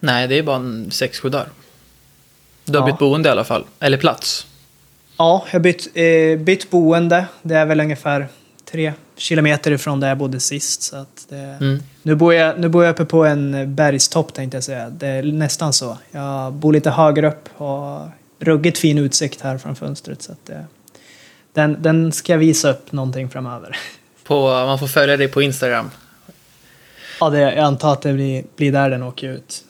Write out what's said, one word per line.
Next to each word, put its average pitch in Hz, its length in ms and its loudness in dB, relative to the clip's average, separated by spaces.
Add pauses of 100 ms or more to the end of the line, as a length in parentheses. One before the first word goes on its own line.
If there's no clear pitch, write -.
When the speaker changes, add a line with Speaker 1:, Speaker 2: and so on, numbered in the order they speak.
Speaker 1:
Nej, 127 280 0
det 139 100 2
är 160 40 0
bara 143 140 -2
en 113 340 -8
sex, - 300 -6
sju 135 80 -4
dagar. 135 200 -4 (1160)
Du 147 140 0
har 135 100 2
Speaker 2:
Ja. 139 40 2
Speaker 1:
bytt 165 60 -4
boende 147 300 2
i 135 40 4
alla 110 120 0
fall, - 200 -4 (160)
eller 135 180 2
plats. - 480 -2 (680)
Speaker 2:
Ja, 170 300 2
jag - 60 -14
har 180 80 2
bytt, 170 360 0
eh, 160 480 4
bytt 190 260 0
boende. 170 560 4 (160)
Det 160 120 -4
är 156 120 4
väl 156 140 2
ungefär 143 460 -2 (440)
tre 156 220 -4 (240)
kilometer 151 540 0
ifrån 143 300 -2
där 139 80 0
jag 135 100 0
bodde 131 220 -4
sist, - 420 -6
så - 140 -10
att, - 360 -20
eh, 139 240 -14
Speaker 1:
Mm. 139 260 -2 (200)
Speaker 2:
nu 156 120 2
bor 165 200 6
jag, 160 260 2
nu 170 80 2
bor 170 160 6
jag 170 80 4
uppe 160 120 0
på 160 200 4
en 139 500 0
bergstopp, 147 600 0
tänkte 135 220 -8
jag 127 80 -8
säga. 123 260 -10
Det 143 160 -10
är 135 160 -4
nästan 151 500 -2
så. 123 260 -4 (120)
Jag 139 420 -8
bor 151 200 2
lite 151 180 4
högre 151 380 4
upp - 200 -8 (120)
och 143 400 -8 (380)
ruggigt 160 400 0
fin 147 200 2
utsikt 139 420 -2
här 131 180 -8
från 139 180 -10
fönstret, - 460 -12
så - 100 -18
att, - 180 -20
eh, - 60 -14 (960)
den, 151 300 2
den 160 300 2
ska - 200 -2
jag 165 60 4
visa 156 320 4
upp - 220 -4
någonting 131 380 -6
framöver. 123 460 -10 (480)
Speaker 1:
På, 139 240 2
man 131 300 0
får 139 80 -4
följa 139 300 2
dig 139 120 2
på 139 140 0
Instagram. 131 480 -2 (1300)
Speaker 2:
Ja, 160 100 2
det, 147 100 2
jag 139 180 2
antar 147 340 2
att 139 100 -2
det 143 100 -2
blir, 135 320 -4 (120)
blir 143 160 0
där 139 180 2
den 127 120 -4
åker 127 260 -12
ut. - 420 -14